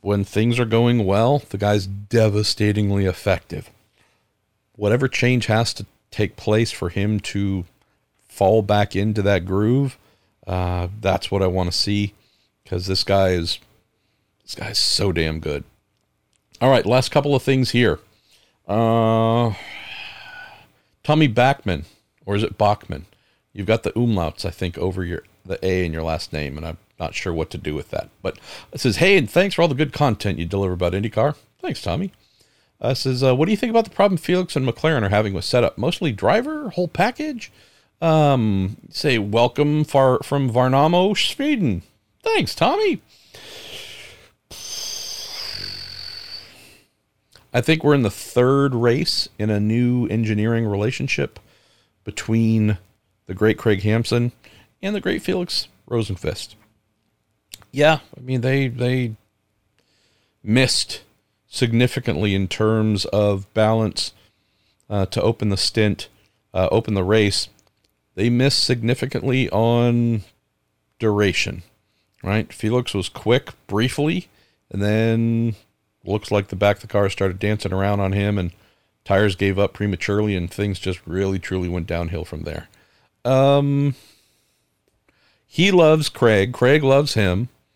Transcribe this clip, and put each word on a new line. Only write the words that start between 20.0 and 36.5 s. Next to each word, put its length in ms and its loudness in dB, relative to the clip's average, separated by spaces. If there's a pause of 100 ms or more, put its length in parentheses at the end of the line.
Tommy 240 4
Bachman, 580 0 (400)
or 100 -2
is 80 0
it 140 -6
Bachman? 480 0 (460)
You've 160 -8
got 160 2
the 80 -2
umlauts, 540 -2
I 40 -4
think, 280 -6
over 260 -4
your, 200 -8 (220)
the 180 -8
A 220 0
in 60 -4
your 120 -6
last 280 -6
name, 260 -6
and 80 -10
I'm 120 -10 (200)
not 180 -8
sure 180 -6
what 160 -4
to 80 -12
do 180 -6
with 140 -10
that. 200 -8 (120)
But 180 -8 (320)
it 80 -12
says, 180 0
"Hey, 200 4
and 120 0
thanks 260 0
for 60 0
all 60 4
the 80 -2
good 160 -2
content 480 0
you 60 -4
deliver 280 -2
about 200 0
IndyCar." 420 -2 (240)
Thanks, 220 -8
Tommy. 320 -4 (680)
Uh, 80 -2
it 60 0
says, 260 -2
uh, 140 4
"What 100 2
do 60 0
you 60 0
think 140 -2
about 120 4
the 80 -8
problem 260 2
Felix 380 -2
and 100 0
McLaren 380 0
are 60 0
having 240 2
with 100 -6
setup? 340 2
Mostly 360 -2
driver, 560 0